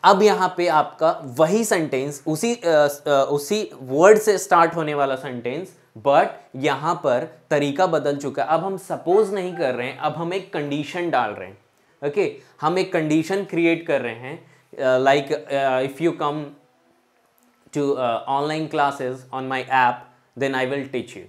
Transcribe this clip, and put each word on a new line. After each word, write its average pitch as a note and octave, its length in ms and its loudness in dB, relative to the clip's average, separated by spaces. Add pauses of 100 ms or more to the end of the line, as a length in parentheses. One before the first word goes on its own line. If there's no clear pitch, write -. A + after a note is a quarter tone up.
अब F#3+ 180 6
यहाँ F#3 360 4
पे F3 100 0
आपका D#3 440 2 (260)
वही F#3 280 4
सेंटेंस C#3+ 600 -2
उसी, D#3+ 280 0
अ, G3+ 120 -4 (400)
अ, - 20 -2
उसी C#3+ 640 0
वर्ड D#3 460 6
से G#3 180 2
स्टार्ट E3+ 380 2
होने D3+ 180 -2
वाला C#3 220 0
सेंटेंस, C3 580 -8 (340)
but D#3 200 6 (280)
यहाँ C#3 400 -2
पर C#3 280 0 (260)
तरीका C#3+ 380 2
बदल D3 300 0
चुका C#3 260 -6
है। - 60 -6
अब D#3+ 140 2
हम G3 140 -6
सपोज F#3+ 560 0
नहीं F3+ 240 -6
कर C3+ 180 0
रहे B2 120 -4
हैं, C3+ 100 -10
अब D3 180 -4
हम E3+ 180 -6
एक F#3 200 -8
कंडीशन D3+ 560 -4
डाल A#2+ 220 0
रहे F#2+ 180 -12
हैं। G2+ 80 -20 (440)
ओके, D#3 240 -2 (360)
हम E3+ 180 0
एक - 140 -2
कंडीशन D#3+ 520 0
क्रिएट E3 420 0
कर C#3+ 140 0
रहे A#2 140 -6
हैं, C3 220 -14 (400)
अ, C3 220 2
like, C#3 340 2
अ, C3+ 480 -2
if C#3 200 -6
you E3 200 0
come D3+ 220 -4 (1300)
to, C#3+ 240 0
अ, A#2 320 -2
online D3+ 440 -2
classes C#3 600 -2
on C3 200 -6
my C3+ 80 -2 (220)
app, B2 180 2 (360)
then C3+ 180 -2
I B2+ 100 0
will C3 300 -6
teach A#2+ 220 -8
you। F2+ 120 -16